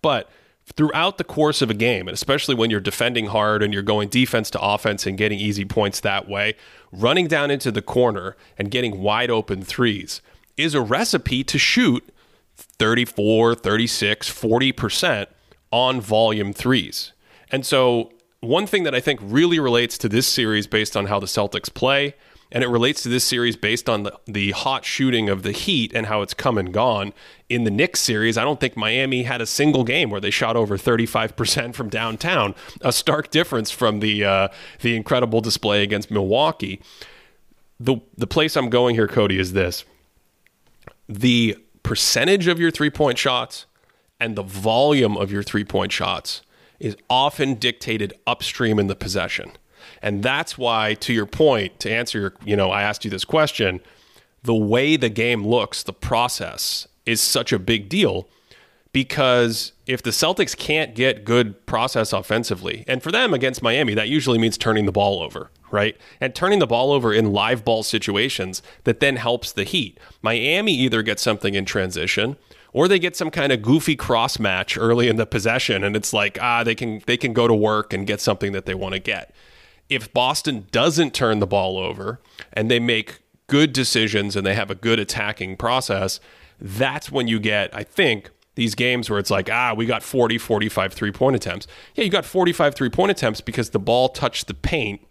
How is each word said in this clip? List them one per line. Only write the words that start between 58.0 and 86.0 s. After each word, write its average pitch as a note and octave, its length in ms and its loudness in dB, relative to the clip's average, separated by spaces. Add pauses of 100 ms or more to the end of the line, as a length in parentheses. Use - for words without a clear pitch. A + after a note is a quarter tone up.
because B2+ 800 2 (140)
if B2+ 160 -4
the A#2+ 80 -4
Celtics D#3+ 460 0
can't D3+ 380 -2
get A#2 300 0
good A2+ 420 2
process A#2 460 0
offensively, G2 760 -2
and B2+ 140 -2
for E3 100 -6
them A#3 200 2
against C3 300 0
Miami, A#2 320 2
that G#2+ 140 0
usually B2+ 300 2
means A2+ 200 2
turning G#2+ 280 2
the G2 60 0
ball G2+ 300 2
over, - 280 -10 (200)
right? G#2 260 0 (240)
And C3 140 -4
turning G3 240 2
the D3+ 80 4
ball A#2+ 260 2
over A#2+ 200 4
in G#2+ 200 4
live G#2+ 320 0
ball A2+ 180 2
situations G#2 800 -2 (220)
that A#2+ 160 2
then C#3 160 4
helps A#2 360 -2
the G2 120 -2
Heat. B2 340 -4 (220)
Miami C#3+ 520 0
either B2 300 2
gets G#2+ 200 -2
something G#2 320 0
in G2 100 0
transition, F#2+ 720 -2 (360)
or D#3 160 4
they G3 100 4
get F3 180 -2
some D#3+ 140 -2
kind C#3+ 220 0
of A2+ 100 0
goofy C#3+ 340 4
cross A#2+ 420 0
match F#2+ 380 -2
early A#2+ 320 4
in A2 80 2
the A2 100 0
possession, A2 580 0
and G2+ 120 0
it's G#2+ 160 -4
like, G2+ 280 0
ah, A#2+ 240 0
they A2+ 100 0
can, A2 320 -8
they B2 100 2
can B2 160 -2
go A#2 140 4
to A#2 80 6
work G#2+ 380 2
and G2 140 -4
get G#2 140 -2
something G2+ 320 0
that F#2+ 140 -6
they F#2 80 -4
wanna F#2+ 240 -6
get, F#2+ 340 -6 (560)
if A#2+ 240 -4
Boston B2+ 600 -2
doesn't D3 420 2
turn A2 240 2
the G2 80 2
ball F#2+ 320 0
over G2+ 420 -8 (320)
and A2 180 -2
they A#2+ 100 4
make A#2 400 -2 (260)
good C#3+ 260 4
decisions G#2+ 640 0
and G2 100 -2
they G2 80 2
have G2+ 160 -4
a G2 40 -4
good A2+ 240 0
attacking G2+ 580 -6
process, A2+ 640 -2 (400)